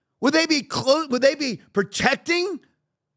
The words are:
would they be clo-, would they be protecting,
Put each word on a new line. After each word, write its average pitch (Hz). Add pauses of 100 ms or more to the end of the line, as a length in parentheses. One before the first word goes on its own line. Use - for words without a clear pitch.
(200)
would 269
they 320
be 311
clo-, 269
would 247
they 277
be 277 (100)
protecting, 277 (580)